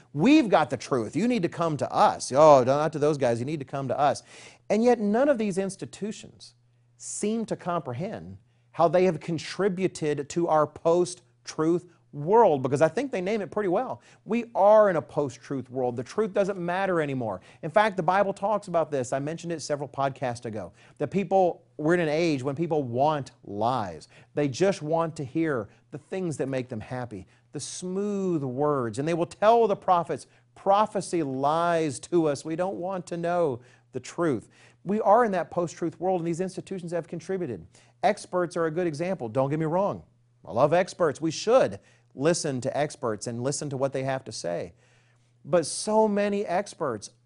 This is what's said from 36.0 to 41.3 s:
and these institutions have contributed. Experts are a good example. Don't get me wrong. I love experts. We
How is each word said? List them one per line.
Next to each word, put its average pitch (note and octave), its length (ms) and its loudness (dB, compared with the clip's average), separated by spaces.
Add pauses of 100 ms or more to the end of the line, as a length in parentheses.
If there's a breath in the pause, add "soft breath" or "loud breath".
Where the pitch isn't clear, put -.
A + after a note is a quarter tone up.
and E3+ 80 -4
these E3+ 140 -2
institutions F3+ 500 -8
have E3+ 160 -6
contributed. D#3+ 580 -8 (360 soft breath)
Experts F3+ 520 0
are E3 120 0
a D#3+ 40 0
good F3 160 -2
example. D#3+ 440 -4
Don't C3+ 180 0
get D#3 100 -2
me D#3+ 60 -2
wrong. D#3 380 -2 (420)
I D#2+ 80 -12
love C#3+ 220 4
experts. F3 440 0
We D#3+ 120 -2